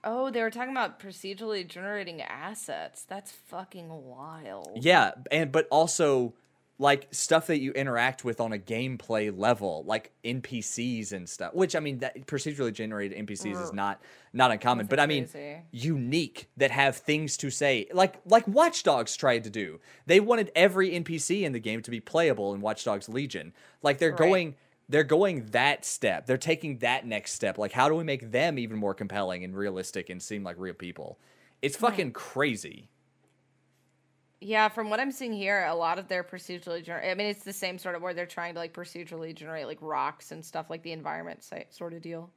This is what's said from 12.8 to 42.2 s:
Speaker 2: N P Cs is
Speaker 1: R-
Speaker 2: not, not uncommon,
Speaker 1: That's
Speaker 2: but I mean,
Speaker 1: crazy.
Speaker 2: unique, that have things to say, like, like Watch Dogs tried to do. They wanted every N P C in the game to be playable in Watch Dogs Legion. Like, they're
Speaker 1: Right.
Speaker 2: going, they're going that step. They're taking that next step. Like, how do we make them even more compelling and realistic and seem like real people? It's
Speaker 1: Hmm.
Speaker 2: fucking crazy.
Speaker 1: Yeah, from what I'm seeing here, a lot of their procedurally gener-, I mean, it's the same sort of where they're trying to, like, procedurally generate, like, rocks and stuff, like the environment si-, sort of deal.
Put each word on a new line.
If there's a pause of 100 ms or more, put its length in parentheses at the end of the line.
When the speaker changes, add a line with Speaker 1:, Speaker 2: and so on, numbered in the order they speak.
Speaker 2:
N
P
Cs
is
Speaker 1:
R-
Speaker 2:
not, (320)
not
uncommon,
Speaker 1:
That's
Speaker 2:
but
I
mean,
Speaker 1:
crazy. (100)
Speaker 2:
unique,
that
have
things
to
say,
like, (100)
like
Watch
Dogs
tried
to
do. (260)
They
wanted
every
N
P
C
in
the
game
to
be
playable
in
Watch
Dogs
Legion. (280)
Like,
they're
Speaker 1:
Right.
Speaker 2:
going, (340)
they're
going
that
step.
They're
taking
that
next
step.
Like,
how
do
we
make
them
even
more
compelling
and
realistic
and
seem
like
real
people? (440)
It's
Speaker 1:
Hmm.
Speaker 2:
fucking
crazy. (1500)
Speaker 1:
Yeah,
from
what
I'm
seeing
here,
a
lot
of
their
procedurally
gener-,
I
mean,
it's
the
same
sort
of
where
they're
trying
to,
like,
procedurally
generate,
like,
rocks
and
stuff,
like
the
environment
si-,
sort
of
deal.